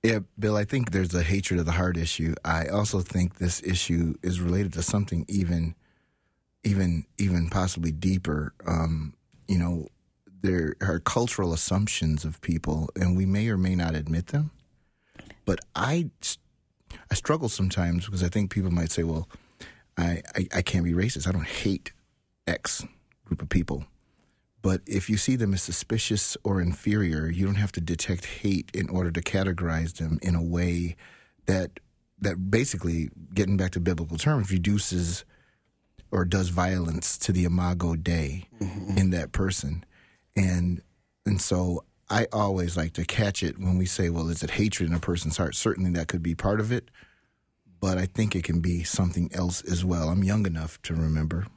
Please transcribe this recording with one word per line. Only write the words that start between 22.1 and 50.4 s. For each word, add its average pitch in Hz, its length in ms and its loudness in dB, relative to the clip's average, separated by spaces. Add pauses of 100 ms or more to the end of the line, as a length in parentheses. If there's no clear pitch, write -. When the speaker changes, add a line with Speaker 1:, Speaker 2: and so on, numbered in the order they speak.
Speaker 1:
X - 360 -4 (420)
group - 160 -4
of - 80 -10
people. 73 360 0 (760)
But 95 240 2
if 101 240 -2
you 107 80 2
see 131 180 2
them 107 180 2
as 92 80 0
suspicious - 840 -2
or 98 180 2
inferior, 87 680 2
you 90 160 2
don't 98 100 2
have 101 180 0
to 87 80 -4
detect 90 440 -2
hate - 480 -2
in - 160 -2
order 90 220 0
to 82 100 -2
categorize 82 760 0
them 80 260 -2
in 90 140 2
a 85 80 2
way 87 520 0 (520)
that, 95 320 0 (400)
that 98 320 -2
basically, 87 580 0 (240)
getting 98 240 2
back 92 140 2
to 92 80 -4
biblical 82 380 0
terms, 117 340 2
reduces 90 760 0 (840)
or 90 140 2
does 90 240 2
violence 87 680 0
to - 140 -2
the 90 140 4
imago 87 500 2
Dei 80 520 -2 (140)
Speaker 2:
Mm-hmm. 98 360 -4
Speaker 1:
in 95 120 4
that 87 220 -2
person. 87 520 -2 (520)
And, 90 480 2 (420)
and 101 160 2
so 90 420 0 (280)
I 107 200 2
always 95 460 0
like 82 160 -2
to 85 120 -2
catch - 360 0
it 90 160 -2
when 92 220 2
we 90 80 2
say, 87 240 0
"Well, 82 180 -2
is 82 140 -4
it - 80 -4
hatred 98 360 0
in 85 80 0
a 82 40 0
person's 85 380 -2
heart?" 87 180 -2
Certainly 92 360 0
that 85 160 -2
could 85 140 -4
be 82 140 0
part 104 240 0
of 107 120 -2
it, 123 200 -4 (880)
but 92 180 0
I 92 80 0
think 104 300 0
it 87 80 0
can 85 180 2
be 85 220 0
something 87 500 0
else 90 300 -2
as 87 200 -2
well. 85 260 0
I'm 95 140 2
young 101 220 4